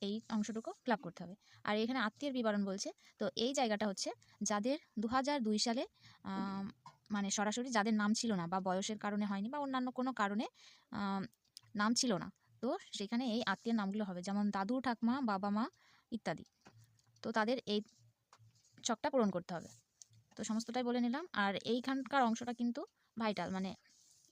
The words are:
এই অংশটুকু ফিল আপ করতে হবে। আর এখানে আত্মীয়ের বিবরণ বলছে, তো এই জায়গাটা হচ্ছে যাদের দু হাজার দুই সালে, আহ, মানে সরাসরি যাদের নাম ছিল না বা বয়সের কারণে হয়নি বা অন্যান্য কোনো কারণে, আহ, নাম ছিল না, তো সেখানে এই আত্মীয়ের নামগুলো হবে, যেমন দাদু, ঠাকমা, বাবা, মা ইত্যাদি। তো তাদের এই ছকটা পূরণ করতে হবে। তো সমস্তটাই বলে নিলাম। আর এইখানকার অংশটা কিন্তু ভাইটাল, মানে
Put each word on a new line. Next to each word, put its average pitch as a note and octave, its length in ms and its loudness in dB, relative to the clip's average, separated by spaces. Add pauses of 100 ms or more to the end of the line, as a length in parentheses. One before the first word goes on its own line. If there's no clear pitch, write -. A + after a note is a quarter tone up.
এই G#3 280 -4
অংশটুকু A3 420 -4
ফিল - 200 -2
আপ G#3 100 0
করতে F3 220 -10
হবে। F3 120 -12 (280)
আর G#3+ 140 2
এখানে A#3 220 0
আত্মীয়ের C4 340 -2
বিবরণ G#3+ 320 2
বলছে, G3 260 -4 (280)
তো G3+ 160 0
এই B3 180 2
জায়গাটা A3 340 2
হচ্ছে G3+ 220 -4 (320)
যাদের G#3+ 360 2 (220)
দু A3 80 2
হাজার C4 360 2
দুই G#3+ 160 4
সালে, B3 280 0 (360)
আহ, G3 440 -4 (440)
মানে G3+ 200 0
সরাসরি G#3+ 380 0
যাদের A3 240 4
নাম G#3 200 4
ছিল A3+ 200 0
না F3 140 0
বা F#3+ 120 0
বয়সের F#3+ 380 0
কারণে G#3 280 -2
হয়নি G3+ 240 -2
বা D4 100 -4
অন্যান্য C4 320 -2
কোনো B3+ 220 -2
কারণে, G#3 340 2 (440)
আহ, G3 300 -2 (540)
নাম G#3 180 4
ছিল A#3+ 240 2
না, E3+ 140 -6 (300)
তো C#4+ 160 0 (140)
সেখানে A#3 320 -4 (100)
এই A#3+ 120 0
আত্মীয়ের A3+ 300 0
নামগুলো G#3 280 0
হবে, F3+ 180 -6
যেমন G3+ 300 0
দাদু, G3+ 300 0
ঠাকমা, B3 400 0
বাবা, G3+ 280 0
মা G#3+ 200 0 (420)
ইত্যাদি। G3 320 -4 (800)
তো - 100 -4
তাদের A3+ 340 2
এই G#3 160 2 (1000)
ছকটা B3+ 260 -2
পূরণ A#3+ 200 4
করতে F3+ 240 -4
হবে। - 140 -6 (680)
তো - 80 -6
সমস্তটাই A#3 400 -2
বলে A#3+ 180 0
নিলাম। C4 320 0
আর G3+ 200 2 (100)
এইখানকার C4 600 0
অংশটা A#3 300 0
কিন্তু A#3+ 320 -2 (340)
ভাইটাল, G3 300 0
মানে F#3+ 260 -4 (560)